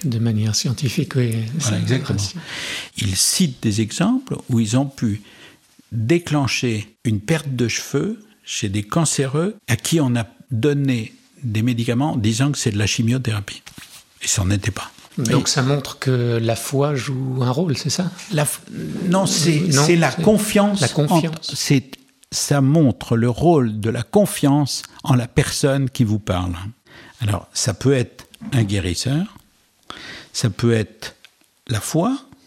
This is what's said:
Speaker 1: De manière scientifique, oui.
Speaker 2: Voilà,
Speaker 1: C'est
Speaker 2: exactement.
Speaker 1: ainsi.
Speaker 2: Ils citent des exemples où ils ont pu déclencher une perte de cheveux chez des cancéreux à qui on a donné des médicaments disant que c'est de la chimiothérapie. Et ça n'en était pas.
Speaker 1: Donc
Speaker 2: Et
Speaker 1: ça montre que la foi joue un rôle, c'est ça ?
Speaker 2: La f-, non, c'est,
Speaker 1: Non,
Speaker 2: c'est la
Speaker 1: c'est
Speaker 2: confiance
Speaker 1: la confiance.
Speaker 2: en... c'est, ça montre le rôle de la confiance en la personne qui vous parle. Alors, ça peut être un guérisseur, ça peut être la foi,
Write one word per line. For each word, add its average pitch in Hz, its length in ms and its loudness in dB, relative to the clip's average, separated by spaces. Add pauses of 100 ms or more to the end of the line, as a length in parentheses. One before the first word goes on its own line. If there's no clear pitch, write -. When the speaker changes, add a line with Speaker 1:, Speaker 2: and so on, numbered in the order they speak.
Speaker 1:
De 117 140 -2
manière 110 360 0
scientifique, 135 600 -2
oui. 120 140 2 (240)
Speaker 2:
Voilà, 107 240 -2
Speaker 1:
C'est 110 40 -2
Speaker 2:
exactement. 110 360 0
Speaker 1:
ainsi. - 160 -4 (640)
Speaker 2:
Ils 92 180 -2
citent - 460 0
des 110 180 2
exemples 202 560 0 (140)
où 117 100 4
ils 113 160 2
ont 135 80 2
pu 117 380 -4 (720)
déclencher 123 1000 0 (100)
une 107 160 0
perte 147 340 -2
de 120 140 0
cheveux 160 520 -4 (240)
chez - 240 -6
des 101 140 -2
cancéreux 156 760 -2 (100)
à 117 100 0
qui - 240 0
on 127 140 2
a 117 120 0 (240)
donné 131 640 0 (280)
des 110 200 -2
médicaments 120 540 0
disant 117 360 2
que - 60 -6
c'est 113 140 0
de 101 60 -2
la 104 80 2
chimiothérapie. 113 760 -2 (600)
Et - 40 -10
ça - 180 0
n'en 90 60 0
était 101 200 0
pas. - 200 -8 (260)
Speaker 1:
Donc 131 320 0
Speaker 2:
Et - 20 2
Speaker 1:
ça 139 120 0
montre 139 360 -2
que 120 420 0
la 113 140 0
foi 143 400 0
joue 131 480 -4
un 123 80 2
rôle, 143 260 0
c'est - 140 -4
ça ? 185 220 -2 (200)
Speaker 2:
La 147 120 0
f-, - 160 -4 (480)
non, 190 180 4
c'est, 151 340 2
Speaker 1:
Non, 147 260 4
Speaker 2:
c'est 170 100 6
la 156 140 4
Speaker 1:
c'est 165 120 -4
Speaker 2:
confiance 208 580 4
Speaker 1:
la 131 80 2
confiance. 156 600 0
Speaker 2:
en... - 40 -8
c'est, - 360 0 (400)
ça - 300 0
montre 135 560 4
le 117 120 4
rôle 123 520 2
de 110 100 0
la 117 120 -2
confiance 147 800 2 (200)
en 131 120 2
la 120 120 2
personne 139 640 0
qui - 140 0
vous 107 140 2
parle. 90 360 -2 (640)
Alors, 104 320 -2
ça - 220 -2
peut 139 200 2
être - 320 -4 (260)
un 120 100 2
guérisseur, 104 760 -2 (920)
ça - 180 -2
peut 117 220 0
être - 440 -4 (500)
la 104 140 -4
foi, 226 380 -2 (280)